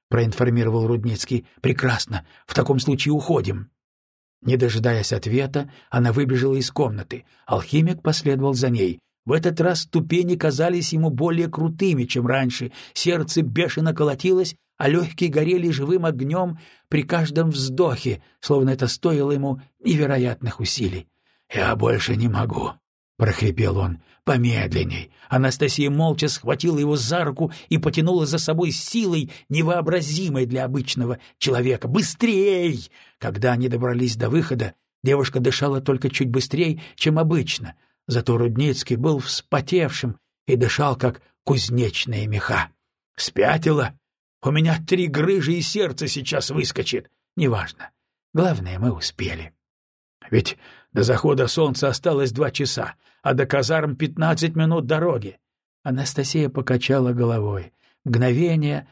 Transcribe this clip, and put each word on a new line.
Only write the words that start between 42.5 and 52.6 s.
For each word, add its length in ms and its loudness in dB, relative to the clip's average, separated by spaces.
«Спятила? 800 0
У 80 -2
меня 340 2
три 220 0
грыжи 480 2
и 80 0
сердце 460 -2
сейчас 420 -4
выскочит. 640 -4
Неважно. 560 -2
Главное, 460 0
мы 120 0
успели». 640 -8
Ведь 260 0
до 100 2
захода 440 2
солнца 400 0
осталось 440 0
два 200 -2
часа, 440 -4